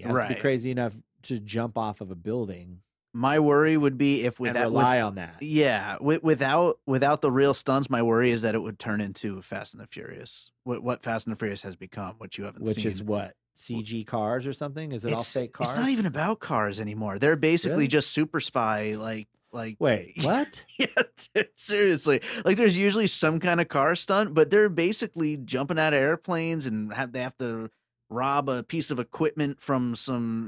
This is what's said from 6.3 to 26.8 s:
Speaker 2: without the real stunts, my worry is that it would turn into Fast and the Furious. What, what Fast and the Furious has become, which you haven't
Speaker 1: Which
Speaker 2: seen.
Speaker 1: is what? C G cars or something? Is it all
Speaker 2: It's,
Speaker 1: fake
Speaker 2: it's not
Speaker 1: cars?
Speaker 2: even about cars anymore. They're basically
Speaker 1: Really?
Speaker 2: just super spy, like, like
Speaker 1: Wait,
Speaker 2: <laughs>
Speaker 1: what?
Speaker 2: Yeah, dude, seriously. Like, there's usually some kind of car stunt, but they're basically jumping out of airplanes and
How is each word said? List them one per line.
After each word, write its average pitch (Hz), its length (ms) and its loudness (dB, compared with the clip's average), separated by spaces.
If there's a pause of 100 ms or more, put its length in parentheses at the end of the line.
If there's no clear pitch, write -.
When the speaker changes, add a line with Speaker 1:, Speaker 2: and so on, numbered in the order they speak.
Speaker 2:
without 139 360 2
the 147 120 2
real 139 200 4
stunts, 135 360 0
my 123 120 0
worry 117 300 4
is 113 120 0
that 110 120 0
it 110 40 -2
would 101 200 -8
turn 107 220 -4
into 98 400 -8
Fast 101 320 -12
and - 100 -18
the - 40 -18
Furious. - 640 -16 (140)
What, 120 180 -6
what 123 220 -4
Fast 113 240 -4
and 113 80 -6
the - 20 -10
Furious 101 260 -8
has 95 120 -12
become, 95 420 -12
which 107 200 -16
you 98 80 -10
haven't - 180 -12
Speaker 1:
Which 110 200 -2
Speaker 2:
seen. 113 100 -2
Speaker 1:
is 95 100 -10
what? 104 320 -4 (200)
C 113 280 -10
G 110 220 -8
cars 120 420 -2
or 139 60 -6
something? 147 400 -10
Is 110 100 -8
it 117 80 -4
all 110 80 -2
Speaker 2:
It's, - 140 -8
Speaker 1:
fake 123 260 -4
Speaker 2:
it's 123 100 0
not 131 100 -4
Speaker 1:
cars? 254 100 0
Speaker 2:
even 226 160 0
about 208 340 -2
cars 104 400 -2
anymore. 104 400 -6
They're 147 160 4
basically 156 400 2
Speaker 1:
Really? 147 140 4
Speaker 2:
just 143 220 2
super 156 280 0
spy, 107 580 0
like, 110 300 -8 (260)
like 113 260 -8
Speaker 1:
Wait, 104 380 2
Speaker 2:
<laughs> 170 60 -6
Speaker 1:
what? 240 400 -2 (140)
Speaker 2:
Yeah, 269 100 2 (480)
dude, 208 220 0
seriously. 185 640 2 (240)
Like, 190 100 6
there's 202 220 6
usually 202 300 4
some 160 340 2
kind 170 180 2
of 165 80 0
car 147 300 2
stunt, 196 360 0
but 151 160 6
they're 208 200 6
basically 170 640 -2
jumping 135 420 -4
out 156 160 4
of 143 60 4
airplanes 165 680 0
and 107 280 -4